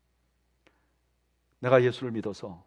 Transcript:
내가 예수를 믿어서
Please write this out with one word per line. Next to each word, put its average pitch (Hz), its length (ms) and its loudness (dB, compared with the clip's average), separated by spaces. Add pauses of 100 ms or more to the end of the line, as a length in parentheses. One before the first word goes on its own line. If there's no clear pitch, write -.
(1600)
내가 127 220 6
예수를 123 300 -2
믿어서 101 560 -10